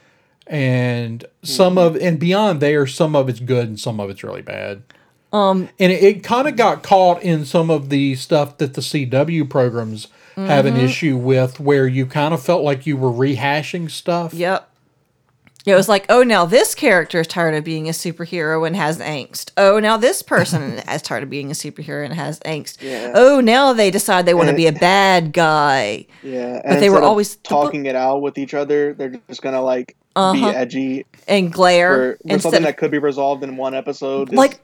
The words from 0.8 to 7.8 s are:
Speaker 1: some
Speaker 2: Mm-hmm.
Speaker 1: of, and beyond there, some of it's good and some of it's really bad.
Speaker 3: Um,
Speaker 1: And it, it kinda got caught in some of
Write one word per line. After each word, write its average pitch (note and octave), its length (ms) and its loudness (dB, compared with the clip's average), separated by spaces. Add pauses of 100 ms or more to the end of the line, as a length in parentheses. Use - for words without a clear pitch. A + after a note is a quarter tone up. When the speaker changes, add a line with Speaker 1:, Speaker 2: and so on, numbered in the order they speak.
Speaker 1:
some F3+ 320 2
Speaker 2:
Mm-hmm. E3+ 220 4
Speaker 1:
of, - 40 -4
and E3+ 180 0
beyond F3+ 420 0
there, D3 260 2
some D3+ 280 -2
of C3+ 140 2
it's A2+ 100 -8
good B2 280 -2
and G#2+ 120 -12
some A2 200 -6
of G2+ 100 -8
it's F#2+ 140 -16
really G2 180 -12
bad. G2+ 400 -12 (500)
Speaker 3:
Um, F#3+ 380 0 (100)
Speaker 1:
And F#3 120 6
it, F3 120 0
it G3 200 4
kinda C4+ 280 0
got G#3+ 300 0
caught F#3 400 4
in D#3+ 240 0
some E3 240 0
of C#3 200 -2